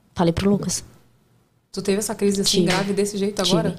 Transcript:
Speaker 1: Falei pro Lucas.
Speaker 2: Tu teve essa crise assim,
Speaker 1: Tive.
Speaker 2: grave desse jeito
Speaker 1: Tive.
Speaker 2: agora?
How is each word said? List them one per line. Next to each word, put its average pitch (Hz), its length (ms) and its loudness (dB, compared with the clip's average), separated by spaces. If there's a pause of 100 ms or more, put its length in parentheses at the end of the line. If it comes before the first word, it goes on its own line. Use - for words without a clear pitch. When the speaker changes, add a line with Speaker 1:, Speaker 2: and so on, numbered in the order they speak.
(140)
Speaker 1:
Falei 170 180 2
pro 190 180 2
Lucas. 185 340 -2 (880)
Speaker 2:
Tu - 80 -8
teve 196 180 0
essa 220 160 -4
crise 202 260 0
assim, 190 220 2
Speaker 1:
Tive. 175 40 2
Speaker 2:
grave 196 260 0
desse 202 240 -2
jeito 202 260 -4
Speaker 1:
Tive. 185 140 2
Speaker 2:
agora? 170 220 0